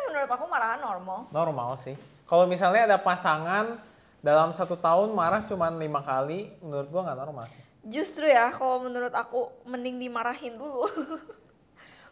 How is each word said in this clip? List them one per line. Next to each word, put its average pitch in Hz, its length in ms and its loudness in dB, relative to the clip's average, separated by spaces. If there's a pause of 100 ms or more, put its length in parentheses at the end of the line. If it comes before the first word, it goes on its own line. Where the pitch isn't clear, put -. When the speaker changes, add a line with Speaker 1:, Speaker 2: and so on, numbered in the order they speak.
Speaker 1:
menurut 285 240 -2
aku 254 160 -4
marahan 240 320 -2
normal. 190 380 -8 (100)
Speaker 2:
Normal 147 480 -2
sih. 131 160 -12 (320)
Kalau 180 240 6
misalnya 190 400 4
ada 196 80 8
pasangan 185 800 0 (480)
dalam 156 320 6
satu 175 160 -2
tahun 175 400 4
marah 196 320 2
cuma 185 240 -2
lima 156 320 -4
kali, 143 480 -2 (160)
menurut 143 240 -6
gua 180 160 -4
nggak 135 160 -6
normal 139 240 -12
sih. - 160 -20 (240)
Speaker 1:
Justru 294 400 -4
ya, 247 240 8
kalau 254 320 -2
menurut 247 320 -6
aku 240 400 -4 (160)
mending 247 320 -8
dimarahin 240 560 -6
dulu. 277 320 -4
<laughs> - 500 -10 (720)